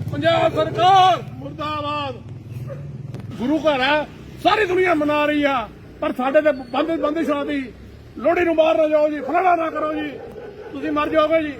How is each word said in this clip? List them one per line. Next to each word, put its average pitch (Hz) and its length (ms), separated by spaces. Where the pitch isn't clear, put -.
ਪੰਜਾਬ 330 420
ਸਰਕਾਰ 349 680
ਮੁਰਦਾਬਾਦ। 294 840
ਗੁਰੂ 285 200
ਘਰ 285 220
ਹੈ, 285 260
ਸਾਰੀ 415 240
ਦੁਨੀਆ 359 280
ਮਨਾ 294 320
ਰਹੀ 294 160
ਆ, 262 260
ਪਰ 285 120
ਸਾਡੇ 269 280
ਤੇ 302 120
ਬੰਦ-, 277 480
ਬੰਦਿਸ਼ 302 300
ਲਾ 285 140
ਦਿੱਤੀ। 269 280
ਲੋਹੜੀ 339 260
ਨੂੰ 330 120
ਬਾਹਰ 320 200
ਨਾ 311 120
ਜਾਓ 302 200
ਜੀ, 302 120
ਫਲਾਣਾ 349 360
ਨਾ 320 140
ਕਰੋ 302 220
ਜੀ, 302 180
ਤੁਸੀਂ 294 200
ਮਰ 294 160
ਜਾਓਗੇ 311 340
ਜੀ। 302 180